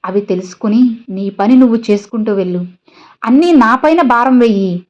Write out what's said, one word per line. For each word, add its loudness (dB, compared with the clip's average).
అవి -4
తెలుసుకుని -2
నీ -8
పని 0
నువ్వు 4
చేసుకుంటూ -4
వెళ్ళు. -4
అన్నీ 2
నా 4
పైన 0
భారం 2
వెయ్యి 0